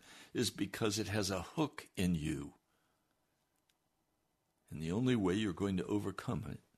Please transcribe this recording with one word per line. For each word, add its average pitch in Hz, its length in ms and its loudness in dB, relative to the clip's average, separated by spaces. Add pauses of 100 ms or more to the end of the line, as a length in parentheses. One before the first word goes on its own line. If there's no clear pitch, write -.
(340)
is 107 160 2
because 104 480 0
it 101 120 0
has 101 200 0
a 95 120 -2
hook - 460 -4 (100)
in 90 180 4
you. 73 380 -2 (2250)
And 73 120 -8
the 82 120 -2
only 127 220 4
way 95 180 4
you're 107 180 2
going 95 240 0
to 90 100 0
overcome 101 640 -2
it - 120 -12 (160)